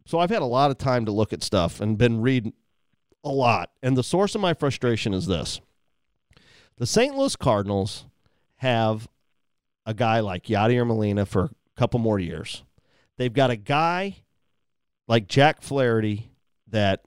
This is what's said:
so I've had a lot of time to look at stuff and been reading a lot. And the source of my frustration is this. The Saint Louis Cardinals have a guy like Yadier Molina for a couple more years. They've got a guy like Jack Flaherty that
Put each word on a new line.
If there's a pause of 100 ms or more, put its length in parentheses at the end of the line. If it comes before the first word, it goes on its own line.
so
I've
had
a
lot
of
time
to
look
at
stuff
and
been
reading (680)
a
lot. (100)
And
the
source
of
my
frustration
is
this. (1160)
The
Saint
Louis
Cardinals (500)
have (800)
a
guy
like
Yadier
Molina
for
a (240)
couple
more
years. (540)
They've
got
a
guy (920)
like
Jack
Flaherty (380)
that